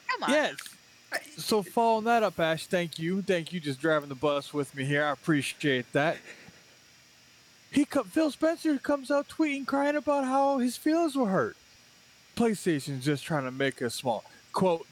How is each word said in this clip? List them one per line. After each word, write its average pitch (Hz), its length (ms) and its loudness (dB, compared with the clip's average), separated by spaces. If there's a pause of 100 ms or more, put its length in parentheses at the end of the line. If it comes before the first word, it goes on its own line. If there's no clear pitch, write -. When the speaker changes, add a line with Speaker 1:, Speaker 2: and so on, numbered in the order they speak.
Speaker 1:
come 480 160 -4
on. 165 60 0
Speaker 2:
yes. 269 260 0 (840)
So 208 240 0
following 226 440 0
that 233 180 4
up, 185 160 -2
Ash, 160 260 0
thank 175 320 -2
you. 175 240 -2
Thank 175 300 -2
you. 180 80 -6
Just 139 220 -4
driving 151 260 2
the 139 80 -8
bus 143 380 0
with 143 200 -4
me 135 120 -4
here. 147 180 2
I 147 80 2
appreciate 135 800 0
that. 151 240 2 (1500)
He 285 140 2
co-, 269 200 0
Phil 302 280 0
Spencer 320 460 0
comes 277 340 -2
out 285 160 0
tweeting, 277 400 -2
crying 285 300 2
about 285 260 0
how 277 360 2
his 240 180 0
feelings 311 400 2
were 247 100 2
hurt. 139 300 0 (800)
PlayStation's 156 640 0
just 143 220 0
trying 147 180 -2
to 127 80 -6
make 135 300 -2
us 120 140 -2
small. 113 280 -2 (300)
Quote, 175 380 0